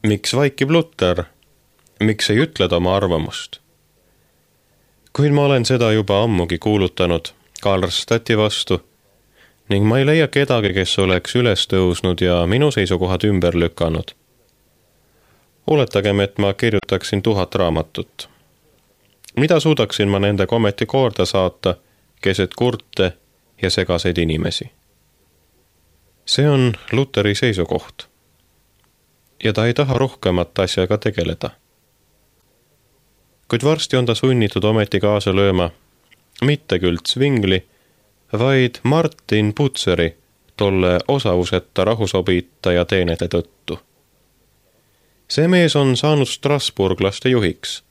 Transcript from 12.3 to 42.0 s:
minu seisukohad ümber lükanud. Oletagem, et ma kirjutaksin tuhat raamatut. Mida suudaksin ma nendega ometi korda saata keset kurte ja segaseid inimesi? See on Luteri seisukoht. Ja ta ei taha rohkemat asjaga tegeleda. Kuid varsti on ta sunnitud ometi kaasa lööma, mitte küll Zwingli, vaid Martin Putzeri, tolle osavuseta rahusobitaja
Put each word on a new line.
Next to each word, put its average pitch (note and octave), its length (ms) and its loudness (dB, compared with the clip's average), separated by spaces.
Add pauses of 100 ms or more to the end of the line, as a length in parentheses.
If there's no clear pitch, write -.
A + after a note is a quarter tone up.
minu C3 240 2
seisukohad F#2 540 -2
ümber F2 320 2
lükanud. E2 560 -2 (1500)
Oletagem, G#2 540 0
et G2 180 -2
ma G2+ 160 0
kirjutaksin G2+ 680 -2
tuhat G2+ 320 0
raamatut. - 720 -4 (1080)
Mida D#3 240 2
suudaksin A#2 480 0
ma G2 100 2
nendega G2+ 380 0
ometi A2 300 0
korda B2+ 380 0
saata F#2 520 -2 (440)
keset F#2+ 340 -2
kurte A2 580 -2 (500)
ja F#2 80 0
segaseid F2 480 -2
inimesi? E2 520 -4 (1600)
See C#3+ 220 0
on C3 240 2 (200)
Luteri G#2+ 420 0
seisukoht. - 720 -4 (1400)
Ja G#2+ 80 2
ta G#2+ 140 0
ei A#2+ 80 0
taha C3 240 0
rohkemat F2+ 600 -2
asjaga F#2+ 400 0
tegeleda. - 520 -4 (2000)
Kuid A#2 160 -2
varsti D#3 320 0
on B2 100 2
ta A#2 80 0
sunnitud A2+ 500 0
ometi G#2+ 360 0
kaasa G#2 340 0
lööma, F#2 360 2 (760)
mitte C3+ 340 -2
küll F2 200 0 (100)
Zwingli, A#2 580 0 (720)
vaid B2+ 440 0
Martin B2 720 0
Putzeri, F2 640 -2 (400)
tolle F#2 420 2 (100)
osavuseta F#2 760 0
rahusobitaja F#2 1000 0